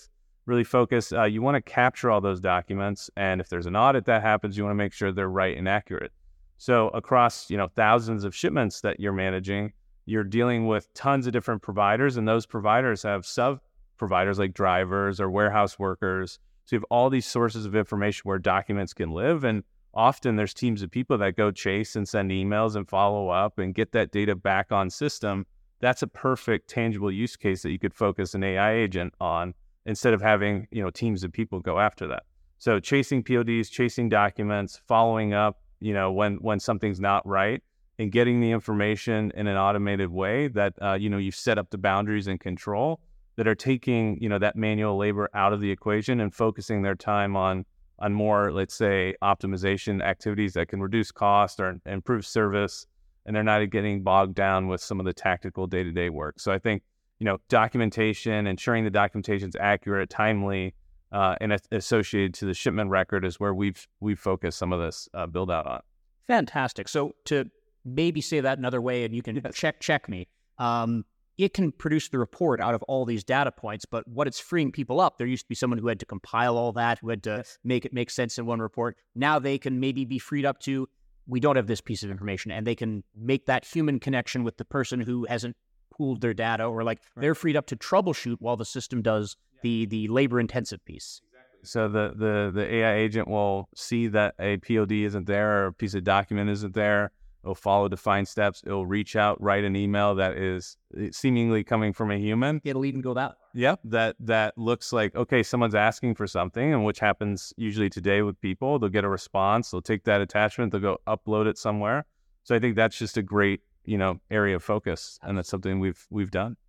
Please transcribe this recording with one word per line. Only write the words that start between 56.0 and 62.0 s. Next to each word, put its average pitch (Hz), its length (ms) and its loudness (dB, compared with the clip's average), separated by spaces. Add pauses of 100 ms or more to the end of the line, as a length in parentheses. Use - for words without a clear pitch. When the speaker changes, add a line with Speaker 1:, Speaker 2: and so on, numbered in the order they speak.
Speaker 1:
work. 76 280 -8
So - 140 -2
I 95 80 0
think, 104 240 -2 (360)
you - 40 -6
know, 98 140 2 (100)
documentation, 110 960 2
ensuring 110 380 0
the 110 60 -2
documentation's 101 640 -2
accurate, 101 540 0
timely, 98 680 -2 (380)
uh, 95 260 2
and 107 140 0
as-, - 180 -2
associated 101 640 0